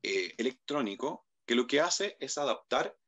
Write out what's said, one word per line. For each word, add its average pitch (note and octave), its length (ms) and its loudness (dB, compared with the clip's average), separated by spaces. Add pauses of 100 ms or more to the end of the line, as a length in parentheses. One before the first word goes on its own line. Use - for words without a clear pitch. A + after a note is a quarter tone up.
eh, G2 340 -2
electrónico C3 880 -4 (200)
que A#2+ 80 2
lo A#2+ 120 4
que C#3 140 4
hace F3+ 400 0
es C3+ 180 -4
adaptar. C3+ 580 0 (120)